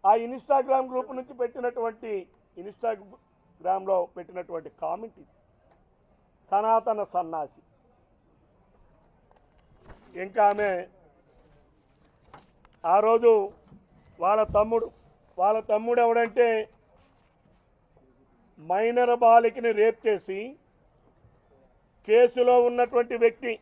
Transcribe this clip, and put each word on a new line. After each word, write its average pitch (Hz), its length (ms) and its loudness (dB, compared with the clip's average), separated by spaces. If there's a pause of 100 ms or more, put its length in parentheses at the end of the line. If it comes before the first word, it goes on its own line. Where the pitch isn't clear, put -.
ఆ 208 80 6
Instagram 262 760 -2
గ్రూప్ 254 220 -8
నుంచి 254 220 -14
పెట్టినటువంటి, 240 920 -8 (320)
Instagram-లో 190 1600 -8
పెట్టినటువంటి 175 540 -14 (100)
కామెంట్ 185 380 -10
ఇది, 170 80 -20 (1200)
"సనాతన 220 520 0
సన్నాసి." 165 580 -8 (2500)
ఇంకా 202 260 2
ఆమె 202 380 -2 (2000)
ఆ 180 140 4
రోజు 220 500 4 (680)
వాళ్ళ 202 220 0
తమ్ముడు, 220 480 -2 (480)
వాళ్ళ 214 220 0
తమ్ముడు 226 400 -2
ఎవడంటే 233 680 0 (1900)
మైనర్ 233 580 0
బాలికని 233 540 4
రేప్ 220 340 0
చేసి 208 500 -6 (1500)
కేసులో 247 560 4
ఉన్నటువంటి 240 540 -2
వ్యక్తి. 233 460 -2